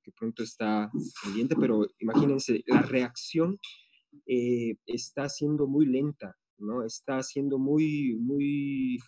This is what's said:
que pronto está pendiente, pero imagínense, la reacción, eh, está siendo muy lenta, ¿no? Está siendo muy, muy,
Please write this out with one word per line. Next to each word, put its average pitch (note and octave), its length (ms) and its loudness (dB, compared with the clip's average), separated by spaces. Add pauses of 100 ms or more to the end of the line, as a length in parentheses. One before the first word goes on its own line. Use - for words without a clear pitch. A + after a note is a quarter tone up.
que G2+ 120 -20
pronto A2+ 280 -6
está G#2+ 480 -4 (340)
pendiente, G#2 360 -2
pero A2 260 2 (140)
imagínense, C3+ 680 2
la - 160 6
reacción, C3+ 760 0 (680)
eh, A#2+ 520 0 (100)
está C#3+ 420 -6
siendo D3 380 0
muy C#3+ 180 4
lenta, C3 540 -2 (180)
¿no? A2 260 -6
Está C3 380 -6
siendo C#3 380 -2
muy, D3 600 2
muy, C#3 800 -2 (100)